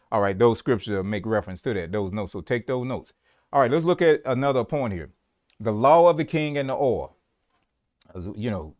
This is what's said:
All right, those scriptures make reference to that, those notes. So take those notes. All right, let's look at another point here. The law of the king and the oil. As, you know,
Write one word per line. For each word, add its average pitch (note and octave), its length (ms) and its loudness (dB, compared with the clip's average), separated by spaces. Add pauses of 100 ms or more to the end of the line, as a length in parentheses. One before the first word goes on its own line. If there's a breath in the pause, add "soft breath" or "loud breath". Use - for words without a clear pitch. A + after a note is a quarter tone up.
(120)
All A2 80 2
right, G2 180 0
those A#2+ 220 4
scriptures G#2 460 -2
make G2+ 200 -6
reference G2+ 360 -4
to B2+ 140 -4
that, E2+ 160 -6
those G2 200 -4
notes. G2+ 220 -8
So G2 80 -10
take A#2+ 260 -4
those B2+ 180 -4
notes. B2+ 280 -10 (400)
All C#3+ 80 4
right, C#3 100 2
let's D#3+ 140 0
look F3 160 2
at D#3+ 240 4
another C3 380 0
point B2 300 -4
here. D#2 180 -10 (480)
The G#2+ 120 -2
law D3+ 380 6
of D#3+ 80 2
the D#3 80 -4
king D3+ 320 -4
and C3+ 120 -4
the C3+ 40 -4
oil. A2 420 -2 (1000)
As, F2+ 220 -12
you A2 140 -8
know, E2 300 -8